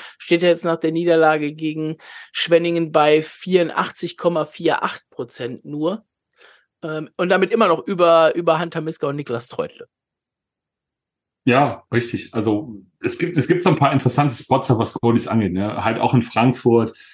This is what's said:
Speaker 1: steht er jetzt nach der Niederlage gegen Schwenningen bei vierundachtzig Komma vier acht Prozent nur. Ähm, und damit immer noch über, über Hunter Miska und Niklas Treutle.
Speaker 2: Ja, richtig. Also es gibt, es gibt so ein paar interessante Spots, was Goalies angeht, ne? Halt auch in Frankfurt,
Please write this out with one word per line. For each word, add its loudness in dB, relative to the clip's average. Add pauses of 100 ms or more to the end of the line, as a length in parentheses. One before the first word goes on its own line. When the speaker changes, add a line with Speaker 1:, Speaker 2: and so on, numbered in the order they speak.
(180)
Speaker 1:
steht 0
er 6
jetzt 0
nach 0
der -2
Niederlage 2
gegen -6 (340)
Schwenningen 0
bei 4
vierundachtzig -2
Komma -2
vier -2
acht -8
Prozent -12
nur. -6 (800)
Ähm, -10
und -2
damit 2
immer 2
noch 0
über, 4
über 0
Hunter -6
Miska -6
und -4
Niklas -6
Treutle. -10 (1600)
Speaker 2:
Ja, 2
richtig. -4
Also -2 (220)
es -2
gibt, -4
es 0
gibt 2
so 2
ein 4
paar 2
interessante 0
Spots, -2
was -4
Goalies 0
angeht, 0
ne? -4
Halt -2
auch 2
in 4
Frankfurt, 2 (180)